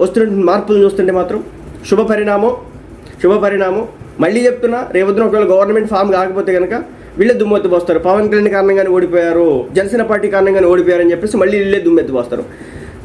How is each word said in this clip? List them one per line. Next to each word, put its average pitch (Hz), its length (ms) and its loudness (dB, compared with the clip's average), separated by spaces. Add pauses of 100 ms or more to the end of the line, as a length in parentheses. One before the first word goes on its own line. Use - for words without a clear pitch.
వస్తున్నటువంటి 196 440 0
మార్పులు 202 400 2
చూస్తుంటే 190 280 0
మాత్రం 180 320 -2 (460)
శుభ 202 100 2
పరిణామం, 214 520 0 (680)
శుభ 190 200 4
పరిణామం. 202 460 -2 (320)
మళ్ళీ 220 260 2
చెప్తున్నా, 240 460 -2
రేపొద్దున 196 320 0
ఒకవేళ 208 200 0
గవర్నమెంట్ 202 440 2
ఫామ్ 202 240 0
కాకపోతే 185 420 -2
కనుక 180 300 -2 (340)
వీళ్ళే 226 160 4
దుమ్మెత్తి 202 340 0
పోస్తారు. 175 300 0
పవన్ 196 300 2
కళ్యాణ్ 208 200 2
కారణంగానే 196 420 2
ఓడిపోయారు, 170 840 2
జనసేన 202 300 0
పార్టీ 208 260 -2
కారణంగానే 190 380 2
ఓడిపోయారని 175 440 2
చెప్పేసి 190 260 -2
మళ్ళీ 202 220 2
వీళ్ళే 196 200 0
దుమ్మెత్తి 165 340 2
పోస్తారు. - 320 -4 (600)